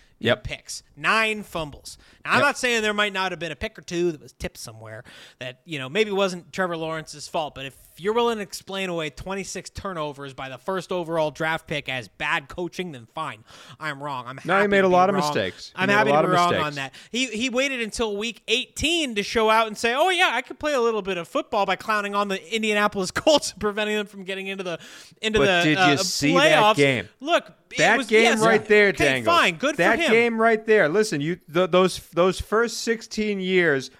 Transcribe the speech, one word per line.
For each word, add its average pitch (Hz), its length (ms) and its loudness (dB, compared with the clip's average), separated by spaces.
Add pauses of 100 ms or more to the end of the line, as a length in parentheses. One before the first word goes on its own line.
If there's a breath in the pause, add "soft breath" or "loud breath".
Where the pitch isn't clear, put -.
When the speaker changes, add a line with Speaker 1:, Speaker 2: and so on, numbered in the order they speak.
(280 soft breath)
Speaker 1:
Yep. 117 160 0
Speaker 2:
picks, - 400 -14 (120)
nine 214 480 -2
fumbles. - 540 -12 (260 soft breath)
Now, 147 80 -6
I'm 196 80 4
Speaker 1:
Yep. 269 60 2
Speaker 2:
not 277 120 -2
saying 240 240 -2
there 214 120 -2
might 208 200 -2
not 190 180 -4
have 170 80 -10
been 160 120 -8
a 147 40 -10
pick - 220 -10
or 180 40 -18
two 175 300 -2
that 143 100 -12
was 120 120 -20
tipped - 240 -14
somewhere 110 460 -16 (360 loud breath)
that, 127 260 -14
you 160 140 -10
know, 131 100 -8
maybe 208 220 -2
wasn't 190 400 -2
Trevor 175 260 -4
Lawrence's 160 500 -10
fault, 156 280 -6
but 135 100 -12
if 135 100 -16 (220)
you're 190 160 -2
willing 233 260 0
to - 40 -8
explain 190 460 -8
away 160 200 -4
twenty-six 185 600 -10
turnovers 147 640 -10
by 135 160 -12
the 127 80 -12
first 185 340 -6
overall 165 400 -2
draft 160 340 -4
pick 147 220 -6
as 127 220 -8
bad 151 400 -4
coaching, 180 420 -8
then 120 240 -16
fine. 127 300 -10 (340 loud breath)
I'm 147 240 -8
wrong. 131 240 -8
I'm 131 160 -12
Speaker 1:
No, 170 120 0
he 196 60 4
Speaker 2:
happy 208 100 2
Speaker 1:
made 196 80 4
a - 20 6
Speaker 2:
to 190 80 4
be 180 40 4
Speaker 1:
lot 180 160 6
of 202 60 0
Speaker 2:
wrong. 180 80 2
Speaker 1:
mistakes. 127 460 -2
He 180 120 -10
Speaker 2:
I'm 190 60 2
Speaker 1:
made 202 60 4
a 208 60 4
Speaker 2:
happy 214 100 2
Speaker 1:
lot 156 140 4
Speaker 2:
to 165 40 2
Speaker 1:
of 180 40 0
Speaker 2:
be 180 40 4
wrong 175 160 4
Speaker 1:
mistakes. 165 160 0
Speaker 2:
on 143 80 -8
that. 135 180 -8 (180 loud breath)
He, 254 160 -2
he 233 220 -4
waited 262 320 -2
until 214 360 -4
week 220 320 -8
eighteen 262 640 -2
to 202 80 -2
show 220 260 0
out 220 180 4
and 214 100 -10
say, 233 180 -2
"Oh, 330 140 2
yeah, 359 240 2
I 247 80 -2
could - 180 -14
play 302 140 -2
a 254 80 0
little 226 200 0
bit 190 160 -6
of 170 120 -8
football," 226 360 -2
by 185 120 0
clowning 202 380 -2
on 202 120 0
the 190 260 -6
Indianapolis 208 580 0
<laughs> - 0 -
Colts - 420 2
and 180 80 -20
preventing 208 340 -2
them 208 120 -4
from 196 180 -18
getting 190 220 -8
into 196 180 -8
the, 170 120 -6 (440 loud breath)
into 214 180 2
Speaker 1:
But 185 60 6 (180)
Speaker 2:
the, 160 60 4
Speaker 1:
did 151 80 4
you 190 60 4 (100)
Speaker 2:
uh, 139 40 2
Speaker 1:
see - 360 0
Speaker 2:
playoffs. 220 420 6
Speaker 1:
that - 0 -
game? 135 320 2 (140)
Speaker 2:
Look, 311 240 0 (260)
it - 60 -8
Speaker 1:
That 196 200 4
Speaker 2:
was, 254 100 -4
Speaker 1:
game 220 160 6
Speaker 2:
yes, 226 180 4
Speaker 1:
right 220 240 4
there, 208 240 6
Speaker 2:
okay, - 160 0
Speaker 1:
Dangles. 180 320 2
Speaker 2:
fine, 208 180 2
good 285 220 -2
Speaker 1:
That 190 220 2
Speaker 2:
for 339 40 0
him. 294 80 2
Speaker 1:
game 233 300 2
right 220 240 2
there. 208 240 4
Listen, 180 320 0
you 170 160 -2 (160)
th-, 175 180 2
those, 180 280 4 (100)
those 175 320 0
first 226 400 -2
sixteen 214 580 -4
years 175 500 2 (100)